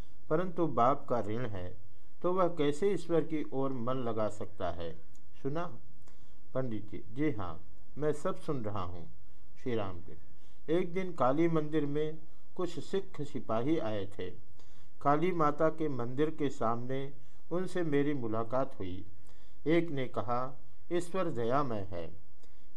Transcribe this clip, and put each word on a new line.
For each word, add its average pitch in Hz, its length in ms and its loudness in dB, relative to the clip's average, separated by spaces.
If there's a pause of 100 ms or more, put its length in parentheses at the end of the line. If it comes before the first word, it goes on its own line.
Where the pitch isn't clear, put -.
(300)
परंतु 170 380 0
बाप 135 420 2
का 123 100 2
ऋण 110 260 0
है, 95 320 0 (440)
तो 180 120 2
वह 185 140 2
कैसे 147 440 2
ईश्वर 165 300 2
की 156 320 0
ओर 135 200 0
मन 120 200 0
लगा 113 360 0
सकता 98 420 -2
है? 85 240 0 (460)
सुना? 160 360 -2 (760)
पंडित 110 360 0
जी, - 140 -2 (100)
जी 151 180 0
हाँ, 90 300 0 (360)
मैं 147 160 0
सब 180 220 0
सुन 143 280 0
रहा 101 200 0
हूँ। 87 260 0 (540)
श्री 123 120 0
राम 95 240 0
के - 140 -2 (640)
एक 175 140 0
दिन 185 200 -2
काली 143 340 2
मंदिर 156 380 2
में 151 320 0 (380)
कुछ 170 240 -2
सिख 196 420 0
सिपाही 123 580 0
आए 107 260 0
थे। 95 240 -2 (720)
काली 156 300 2
माता 160 380 2
के 156 200 0
मंदिर 127 400 0
के 151 200 0
सामने 123 640 0 (380)
उनसे 180 320 0
मेरी 143 300 2
मुलाकात 117 640 0
हुई। 92 260 0 (600)
एक 165 240 2
ने 135 160 0
कहा, 120 520 0 (320)
"ईश्वर 175 340 0
दयामय 120 680 2
है।" 85 200 0 (640)